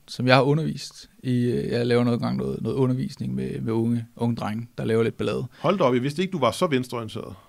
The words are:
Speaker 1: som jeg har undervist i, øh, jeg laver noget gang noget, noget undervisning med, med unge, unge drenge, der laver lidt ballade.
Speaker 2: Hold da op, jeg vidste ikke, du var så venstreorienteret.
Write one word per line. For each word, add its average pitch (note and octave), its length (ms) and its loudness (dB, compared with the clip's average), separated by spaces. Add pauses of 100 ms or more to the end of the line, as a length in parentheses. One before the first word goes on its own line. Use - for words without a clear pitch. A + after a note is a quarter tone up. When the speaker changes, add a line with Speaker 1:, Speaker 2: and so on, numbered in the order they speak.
Speaker 1:
som B2 200 -4
jeg B2+ 80 8
har C3+ 60 6
undervist C#3+ 680 -2 (140)
i, B2 200 0
øh, B2 280 0
jeg A#2+ 140 0
laver A#2+ 180 4
noget A#2+ 160 2
gang B2 180 -2
noget, B2+ 240 -2
noget A2+ 140 0
undervisning B2+ 600 0
med, C3 260 -4
med A#2+ 120 -2
unge, A#2 320 0 (100)
unge A#2 200 0
drenge, A2 320 -6 (100)
der - 80 -4
laver A2+ 180 2
lidt A2 140 -2
ballade. A2+ 280 -2 (140)
Speaker 2:
Hold F#3 180 0
da F3+ 60 2
op, B2+ 100 4
jeg B2 100 2
vidste C#3+ 180 -2
ikke, F#3+ 100 -2
du F#3 80 -4
var C3 120 4
så F3+ 160 0
venstreorienteret. B2 680 -4 (140)